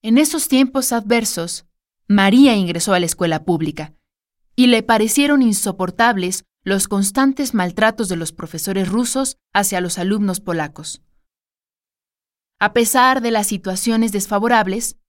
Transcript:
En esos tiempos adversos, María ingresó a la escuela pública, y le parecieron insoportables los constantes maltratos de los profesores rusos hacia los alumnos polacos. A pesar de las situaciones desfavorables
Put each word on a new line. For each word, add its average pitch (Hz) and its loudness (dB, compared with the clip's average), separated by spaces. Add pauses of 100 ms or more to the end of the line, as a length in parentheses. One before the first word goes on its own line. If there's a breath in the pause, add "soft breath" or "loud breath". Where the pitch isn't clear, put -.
En 226 4
esos 302 0
tiempos 262 2
adversos, 214 -2 (400)
María 208 6
ingresó 180 0
a 180 2
la 175 0
escuela 160 -2
pública, 156 -4 (600)
y 247 4
le 226 4
parecieron 247 2
insoportables 196 -2 (200)
los 196 -2
constantes 262 0
maltratos 214 -2
de 180 -4
los 165 -8
profesores 180 -6
rusos 247 -4 (160)
hacia 196 0
los 180 -4
alumnos 196 -2
polacos. 156 -8 (1500)
A 208 0
pesar 254 2
de 233 -2
las 214 0
situaciones 214 -2
desfavorables 208 -2 (120)